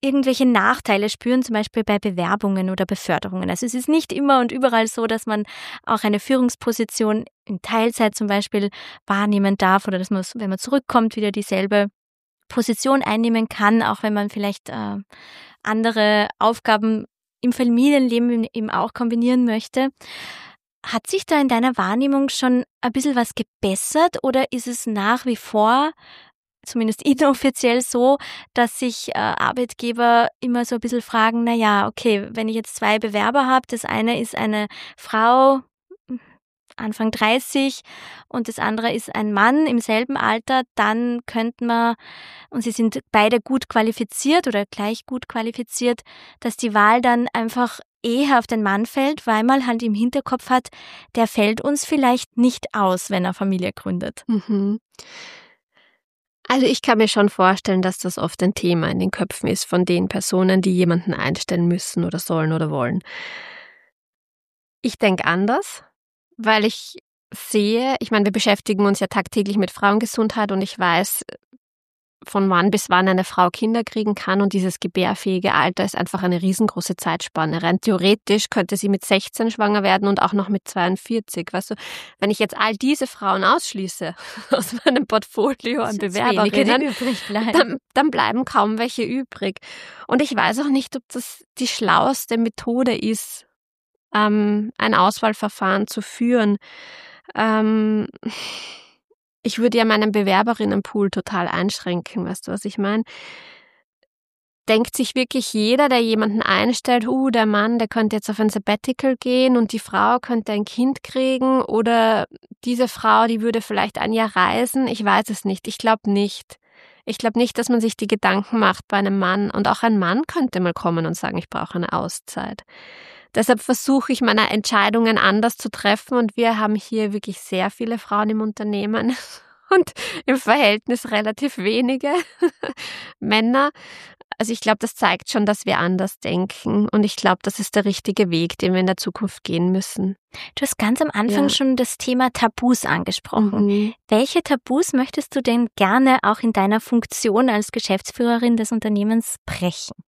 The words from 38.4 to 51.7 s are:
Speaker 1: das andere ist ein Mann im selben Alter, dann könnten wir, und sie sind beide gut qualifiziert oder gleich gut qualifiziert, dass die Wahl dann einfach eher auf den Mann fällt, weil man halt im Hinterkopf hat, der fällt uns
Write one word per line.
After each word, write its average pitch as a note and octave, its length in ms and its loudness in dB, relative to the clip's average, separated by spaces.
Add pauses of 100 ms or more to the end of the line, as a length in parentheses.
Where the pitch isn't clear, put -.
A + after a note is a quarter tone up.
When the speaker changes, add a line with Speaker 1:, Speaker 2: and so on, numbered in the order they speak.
Speaker 1:
das A3+ 100 -10
andere A3+ 340 -2
ist - 220 -6
ein G#3+ 180 -2
Mann B3 340 4
im A#3+ 120 2
selben A#3 380 0
Alter, A#3 460 0 (120)
dann A#3 500 0
könnten A#3 420 -4
wir, A#3 280 2 (560)
und A#3 120 -4
sie A#3 100 -4
sind A3+ 260 0 (140)
beide A3 280 4
gut C4 280 -4
qualifiziert A#3 800 0
oder G#3 180 -2
gleich G#3 400 -6
gut B3+ 220 -10
qualifiziert, A#3 720 -4 (400)
dass A#3 160 -6
die A3 180 -4
Wahl G#3+ 260 6
dann A#3+ 320 2
einfach A#3 460 -2 (240)
eher B3+ 360 2
auf A#3 80 0
den A3+ 160 -2
Mann G3+ 240 0
fällt, C#4+ 400 -2
weil A3 180 2
man C4 220 2
halt A#3 160 -2
im A3 120 0
Hinterkopf B3 560 -2
hat, B3+ 180 2 (460)
der A3+ 140 2
fällt G#3+ 320 0
uns C#4+ 240 -2